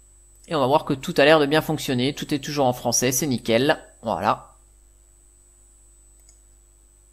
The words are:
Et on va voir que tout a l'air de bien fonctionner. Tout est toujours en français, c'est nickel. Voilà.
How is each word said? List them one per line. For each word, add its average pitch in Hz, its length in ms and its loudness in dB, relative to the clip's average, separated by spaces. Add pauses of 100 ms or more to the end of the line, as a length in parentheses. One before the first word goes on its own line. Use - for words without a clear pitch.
(480)
Et 175 60 -6
on 147 60 -2
va 127 60 2
voir 151 180 2
que - 80 -4
tout 143 240 -6
a 143 80 6
l'air 156 160 8
de 143 60 2
bien 156 160 2
fonctionner. 139 520 -2
Tout - 200 -6
est 139 60 -4
toujours 147 260 -2
en 123 80 2
français, 123 360 -2
c'est 147 160 -2
nickel. 123 560 0 (200)
Voilà. 107 540 -4 (2500)